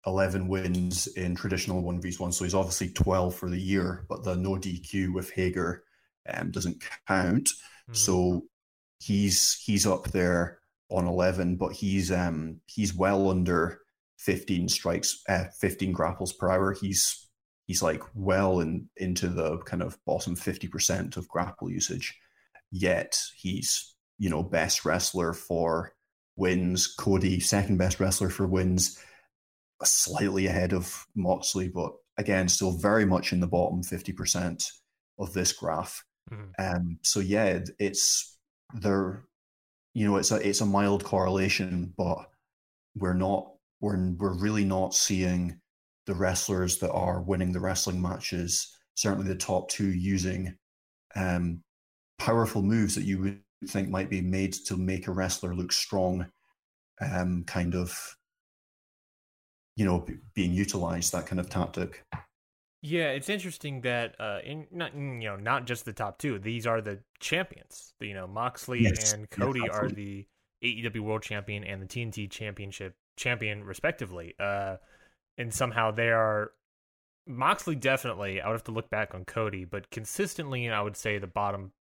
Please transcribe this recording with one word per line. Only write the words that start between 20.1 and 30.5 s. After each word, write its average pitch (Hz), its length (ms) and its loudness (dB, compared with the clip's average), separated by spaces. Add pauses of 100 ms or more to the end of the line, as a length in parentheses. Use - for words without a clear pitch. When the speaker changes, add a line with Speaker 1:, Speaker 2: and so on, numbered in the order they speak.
Speaker 1:
fifty - 320 -6
percent 92 500 -2
of 90 100 -8
grapple 90 420 -4
usage. - 480 -4 (540)
Yet 90 480 2 (160)
he's, - 580 -4 (240)
you 98 120 0
know, 82 140 0
best 85 420 2
wrestler 85 480 2
for 82 600 -2 (440)
wins. 90 500 2
Cody, 95 520 2
second 98 380 2
best 92 220 2
wrestler 95 300 2
for 95 180 0
wins, 90 520 2 (840)
slightly 95 640 4
ahead 90 260 2